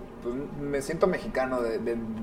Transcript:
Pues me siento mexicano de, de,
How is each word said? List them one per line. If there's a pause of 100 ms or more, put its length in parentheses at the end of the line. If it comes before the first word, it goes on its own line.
(220)
Pues (260)
me
siento
mexicano
de,
de, (280)